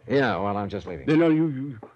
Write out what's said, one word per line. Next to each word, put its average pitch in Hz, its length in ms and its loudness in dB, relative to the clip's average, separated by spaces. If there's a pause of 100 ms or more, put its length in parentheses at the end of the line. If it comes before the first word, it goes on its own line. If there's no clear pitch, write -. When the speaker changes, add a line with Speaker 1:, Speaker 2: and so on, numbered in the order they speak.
Speaker 1:
Yeah, 123 280 2
well, 101 200 -2
I'm 101 120 -4
just 90 180 -8
leaving. 82 200 -10
Speaker 2:
No, 156 80 4
no, 165 160 6
you, 160 180 4
you, 135 300 -6 (180)